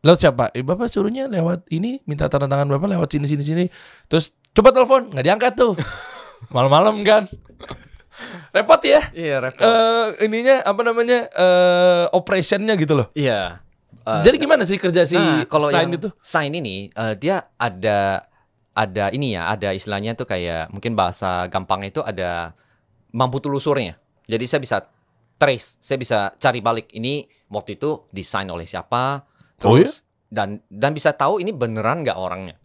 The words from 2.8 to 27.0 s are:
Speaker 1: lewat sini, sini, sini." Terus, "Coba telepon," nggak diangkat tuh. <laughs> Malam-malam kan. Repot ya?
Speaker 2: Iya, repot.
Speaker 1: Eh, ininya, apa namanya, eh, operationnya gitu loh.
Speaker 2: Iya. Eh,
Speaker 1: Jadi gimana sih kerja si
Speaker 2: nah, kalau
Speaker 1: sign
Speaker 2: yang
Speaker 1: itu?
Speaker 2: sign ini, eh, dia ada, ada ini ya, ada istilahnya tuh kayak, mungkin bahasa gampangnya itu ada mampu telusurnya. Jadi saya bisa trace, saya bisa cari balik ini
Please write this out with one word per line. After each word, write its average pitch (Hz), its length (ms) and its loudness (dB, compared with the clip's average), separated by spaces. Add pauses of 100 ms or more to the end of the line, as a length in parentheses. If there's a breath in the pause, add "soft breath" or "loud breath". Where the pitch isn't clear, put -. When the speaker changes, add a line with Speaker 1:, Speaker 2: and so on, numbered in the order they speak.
Speaker 1:
lewat 170 200 -2
sini, 147 180 -2
sini, 143 160 -2
sini." 165 220 -2 (400 soft breath)
Terus, - 260 -2 (200)
"Coba 220 200 8
telepon," 254 400 4
nggak 135 140 -4
diangkat 214 280 2
tuh. 233 220 2
<laughs> - 760 -12
Malam-malam 147 540 4
kan. 214 240 4 (1200 loud breath)
Repot 214 300 4
ya? 302 320 4
Speaker 2:
Iya, 156 300 -4
repot. 127 200 -4
Speaker 1:
Eh, 226 460 4 (160)
ininya, 233 400 2
apa 202 180 0
namanya, 233 460 2
eh, 180 840 4
operationnya 196 640 0
gitu 160 220 2
loh. 123 160 0
Speaker 2:
Iya. 101 480 -2 (420)
Eh, 110 220 -2
Speaker 1:
Jadi 262 160 6
gimana 285 240 2
sih 190 140 -2
kerja 175 260 0
si 156 100 -2
Speaker 2:
nah, 170 300 2
kalau 147 240 0
Speaker 1:
sign 165 180 2
Speaker 2:
yang 175 80 -6
Speaker 1:
itu? 175 160 -8 (100)
Speaker 2:
sign 151 320 -4
ini, 101 380 -6
eh, 110 240 -6
dia 160 300 -2 (120)
ada, 98 680 -2 (480)
ada 101 380 -2
ini 127 240 -4
ya, 85 160 -4
ada 101 220 -4
istilahnya 101 420 -8
tuh 110 120 -10
kayak, 85 440 -6
mungkin 107 240 -8
bahasa 90 540 -2
gampangnya 95 440 -4
itu - 120 -8
ada 87 500 -8 (560)
mampu 127 300 -2
telusurnya. 139 580 -4 (260)
Jadi 113 220 -6
saya 143 140 -2
bisa 120 180 -4 (580)
trace, 135 420 0
saya - 200 -6
bisa 110 380 -2
cari 123 240 0
balik 113 320 -2
ini 131 300 -6 (260)